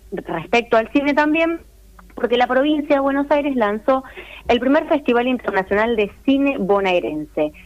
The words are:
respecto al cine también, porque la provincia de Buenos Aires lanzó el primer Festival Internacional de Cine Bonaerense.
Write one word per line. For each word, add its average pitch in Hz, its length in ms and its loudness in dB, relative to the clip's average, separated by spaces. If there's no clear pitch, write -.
respecto 185 680 -2
al 226 140 -2
cine 285 200 0
también, 320 480 0
porque 240 220 -2
la 247 100 2
provincia 285 500 2
de 269 40 2
Buenos 277 300 0
Aires 285 260 0
lanzó 220 460 0
el 240 120 2
primer 294 280 2
Festival 254 380 0
Internacional 208 680 -2
de 202 140 0
Cine 277 320 2
Bonaerense. 175 960 0